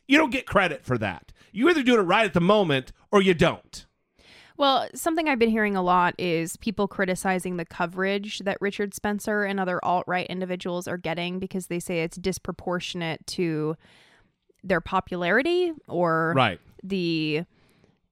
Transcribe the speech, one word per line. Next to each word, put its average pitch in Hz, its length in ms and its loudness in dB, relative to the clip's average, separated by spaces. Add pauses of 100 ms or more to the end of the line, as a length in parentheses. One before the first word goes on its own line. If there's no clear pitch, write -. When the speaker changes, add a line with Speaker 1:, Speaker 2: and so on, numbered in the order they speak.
Speaker 1:
You 277 120 6
don't 311 120 4
get 254 160 -6
credit 180 380 0
for 123 140 0
that. 95 340 -6 (180)
You 254 200 2
either 311 120 2
do 240 160 6
it 202 40 4
right 202 240 2
at - 80 -6
the 170 80 4
moment 175 500 4 (180)
or 202 120 8
you 185 100 4
don't. 151 540 0 (720)
Speaker 2:
Well, 269 360 2
something 320 360 0
I've 254 80 0
been 233 100 4
hearing 214 280 2
a 185 60 2
lot 180 360 4
is 165 400 -2
people 202 280 -2
criticizing 185 720 -2
the 170 80 -6
coverage 190 760 -4
that 196 200 -4
Richard 202 320 -4
Spencer 208 520 -2
and 196 140 -2
other 180 240 -2
alt-right 180 440 -2
individuals 180 600 -6
are 175 120 -6
getting 175 400 -6
because 185 300 -8
they 175 120 -4
say 170 200 -4
it's 165 180 -6
disproportionate 175 1120 -6
to 156 480 -2 (840)
their 180 180 0
popularity 233 920 0 (160)
or 165 480 2
Speaker 1:
Right. 110 240 2 (220)
Speaker 2:
the 165 640 -2 (680)